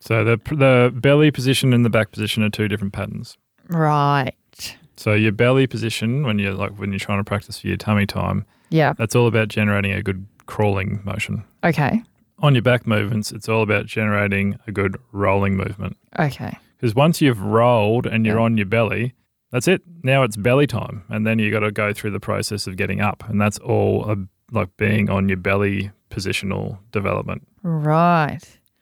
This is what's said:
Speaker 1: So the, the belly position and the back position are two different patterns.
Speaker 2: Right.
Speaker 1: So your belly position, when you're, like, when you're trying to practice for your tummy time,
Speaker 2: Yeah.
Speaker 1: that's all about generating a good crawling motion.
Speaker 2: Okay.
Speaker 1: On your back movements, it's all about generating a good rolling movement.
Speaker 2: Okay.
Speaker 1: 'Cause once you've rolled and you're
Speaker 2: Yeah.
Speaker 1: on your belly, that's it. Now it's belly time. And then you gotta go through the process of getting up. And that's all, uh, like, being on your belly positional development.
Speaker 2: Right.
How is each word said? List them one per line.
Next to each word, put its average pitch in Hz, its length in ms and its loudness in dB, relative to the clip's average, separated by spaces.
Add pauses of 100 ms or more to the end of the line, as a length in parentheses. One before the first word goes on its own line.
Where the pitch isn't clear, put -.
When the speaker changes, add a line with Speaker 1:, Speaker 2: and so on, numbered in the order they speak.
Speaker 1:
So 113 240 0
the, 113 140 2 (120)
the 131 440 6
belly 143 360 4
position 127 440 2
and 120 100 4
the 117 60 2
back 110 220 2
position 107 300 -2
are 107 80 2
two 107 180 -2
different 101 260 -6
patterns. 104 420 -10 (320)
Speaker 2:
Right. 147 640 2 (640)
Speaker 1:
So 107 160 0
your 107 200 2
belly 127 340 4
position, 117 580 -4
when 107 140 0
you're, 98 160 -2
like, 98 240 -6
when 101 140 -6
you're 98 60 -4
trying 101 220 -2
to 98 40 -4
practice - 360 -6
for 104 60 -10
your 101 100 -2
tummy 104 300 2
time, 95 380 -4 (260)
Speaker 2:
Yeah. 147 260 2
Speaker 1:
that's 113 180 -2
all 120 120 4
about 110 220 2
generating 104 440 0
a 98 100 -4
good 98 220 -6 (220)
crawling 101 580 -2
motion. 101 400 -6 (200)
Speaker 2:
Okay. 170 380 0 (360)
Speaker 1:
On 143 160 4
your 117 80 2
back 123 240 2
movements, 107 460 -2
it's - 160 -12
all 113 140 2
about 104 240 0
generating 101 800 0
a 107 60 -8
good 95 240 -2 (160)
rolling 98 440 2
movement. 98 400 -6 (220)
Speaker 2:
Okay. - 380 -4 (240)
Speaker 1:
'Cause 113 160 0
once 156 240 4
you've 123 200 2
rolled 113 640 2
and 110 200 0
you're 110 120 2
Speaker 2:
Yeah. 113 60 2
Speaker 1:
on 113 120 2
your 104 100 0
belly, 110 480 0 (380)
that's 123 160 -2
it. 180 140 2 (200)
Now 135 220 4
it's 107 120 -2
belly 127 300 4
time. - 420 -6
And 107 160 -4
then 113 140 2
you 107 140 0
gotta 107 180 0
go 104 220 -2
through 107 180 -8
the 101 100 -6
process 101 460 -4
of 95 100 -10
getting 98 240 -2
up. 104 280 -2
And 104 120 0
that's 104 180 0
all, 104 520 0
uh, 107 60 -2 (340)
like, 101 260 -4
being 104 320 0
on 98 200 0
your 95 100 0
belly 98 540 -2 (180)
positional 98 680 -6 (120)
development. 98 560 -4 (160)
Speaker 2:
Right. 160 800 0 (420)